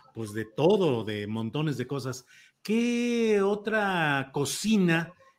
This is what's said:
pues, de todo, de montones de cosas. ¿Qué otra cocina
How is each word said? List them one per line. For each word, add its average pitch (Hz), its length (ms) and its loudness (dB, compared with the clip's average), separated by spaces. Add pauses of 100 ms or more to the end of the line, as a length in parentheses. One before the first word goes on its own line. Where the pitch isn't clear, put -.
(140)
pues, 110 200 -10
de 110 120 -4
todo, 151 600 2
de 104 200 -4
montones 113 520 -4
de 123 100 -6
cosas. 131 380 -8 (360)
¿Qué 233 800 0
otra 196 920 0
cocina 170 800 2 (260)